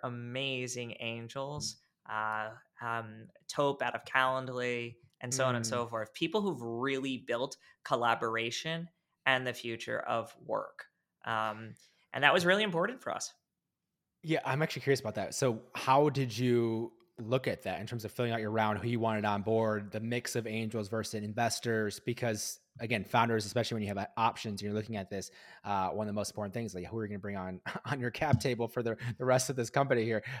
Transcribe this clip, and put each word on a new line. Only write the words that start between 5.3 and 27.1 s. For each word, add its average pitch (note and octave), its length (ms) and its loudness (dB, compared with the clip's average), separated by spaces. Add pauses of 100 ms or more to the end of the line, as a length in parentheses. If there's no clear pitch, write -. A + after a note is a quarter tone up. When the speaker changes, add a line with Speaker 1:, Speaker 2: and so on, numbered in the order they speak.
Speaker 1:
so C3 100 4
on B2+ 100 4
and A#2 120 0
so A#2+ 180 0
Speaker 2:
Mm. A#2 60 -6
Speaker 1:
forth. A2 240 -6
People D#3+ 260 0
who've E3+ 220 0
really C3 560 -2
built A#2 400 -4 (260)
collaboration A#2+ 1040 0 (380)
and B2+ 200 6
the B2 60 0
future A#2 480 -4
of A2+ 420 -2
work. - 440 -6 (400)
Um, A2 480 -2 (400)
and C3 100 4
that C#3+ 80 10
was F3 140 4
really G3 160 6
important G3+ 400 0
for - 120 -4
us. - 200 -8 (880)
Speaker 2:
Yeah, D#3 220 2
I'm C3 160 2
actually D#3 220 -2
curious C3+ 180 4
about G#2+ 140 -4
that. F#2+ 200 -4
So A#2 280 2 (120)
how C#3+ 340 6
did B2+ 280 0
you A#2 560 2 (260)
look B2+ 280 0
at A#2+ 160 -4
that F#2 180 -4
in G2 60 -8
terms A#2 180 -6
of G#2 80 -8
filling A#2+ 200 0
out A#2 80 0
your G#2+ 100 -2
round, G#2+ 280 2
who A#2+ 100 -4
you A#2 100 0
wanted A2 260 2
on G2+ 180 2
board, G#2+ 500 2
the A2 80 -4
mix A#2 360 -4
of A2+ 100 -2
angels A2 420 -4
versus A2 340 -2
investors? A2 800 0
Because, A#2+ 600 -2 (200)
again, A2+ 240 0
founders, A2+ 420 4
especially A#2 300 0
when A2 60 -2
you G2+ 60 0
have, G2+ 100 -2
uh, G2+ 80 -2 (100)
options, A2+ 460 0
you're G#2 100 -4
looking G#2+ 240 -2
at F#2+ 140 -6
this, F#2+ 200 -6 (340)
uh, G2 240 0
one G2+ 180 -2
of - 20 -4
the G#2 100 -2
most G2+ 120 -2
important G2+ 240 -6
things, A2+ 200 -4
like, F2+ 120 -6
who A#2 120 -6
are A2 60 -2
you G#2 40 -4
gonna G2+ 100 -6